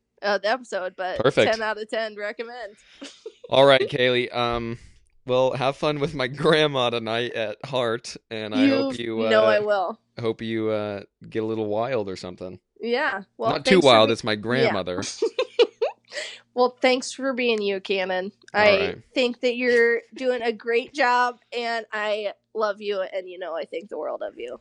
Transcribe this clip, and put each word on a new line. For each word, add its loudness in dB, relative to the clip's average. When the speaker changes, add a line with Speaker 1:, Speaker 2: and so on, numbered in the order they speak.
Speaker 1:
of 0
the -2
episode, -4
but -6
Speaker 2:
Perfect. 2
Speaker 1:
ten -4
out -4
of -12
ten -6
recommend. -10
<laughs> -16
Speaker 2:
All 6
right, 6
Kaylee. 2
Um, -2
well, 2
have -2
fun -2
with -2
my -2
<laughs> -
grandma 2
tonight -2
at -4
Heart, -4
and -8
I 2
hope 0
Speaker 1:
You -2
Speaker 2:
you, 0
Speaker 1:
know 6
Speaker 2:
uh, 6
Speaker 1:
I 4
will. -2
Speaker 2:
hope -2
you, -2
uh, -4
get -4
a -2
little -2
wild -2
or -8
something. -12
Speaker 1:
Yeah. -2
Well, -2
Speaker 2:
Not -2
too 6
Speaker 1:
thanks 6
for 10
Speaker 2:
wild. 8
Speaker 1:
be- 2
Speaker 2:
It's -10
my 0
Speaker 1:
Yeah. -2
Speaker 2:
grandmother. 0
Speaker 1:
<laughs> -10
Well, 2
thanks 2
for -4
being 0
you, 0
Cannon. -2
Speaker 2:
All 2
Speaker 1:
I 6
Speaker 2:
right. -6
Speaker 1:
think 0
that 2
you're 2
doing -2
a -2
great -4
job, 2
and -4
I -4
love -2
you, -4
and -6
you -14
know -8
I -6
think -12
the -10
world -6
of -10
you. -12